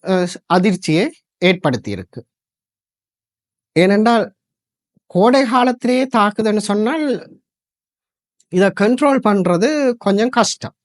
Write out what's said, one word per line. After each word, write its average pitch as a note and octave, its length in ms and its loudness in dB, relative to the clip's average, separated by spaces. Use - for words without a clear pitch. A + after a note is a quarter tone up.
அ, F3+ 220 -2
அதிர்ச்சியை F#3 680 0
ஏற்படுத்தியிருக்கு. F#3 760 -4
ஏனென்றால் G#3 600 2
கோடை B3+ 380 2
காலத்திலேயே B3 720 0
தாக்குதுன்னு G#3 420 0
சொன்னால் A3 720 -4
இதை F#3+ 320 2
கண்ட்ரோல் A#3+ 200 2
பண்றது A#3+ 960 0
கொஞ்சம் G3+ 300 0
கஷ்டம். - 460 -4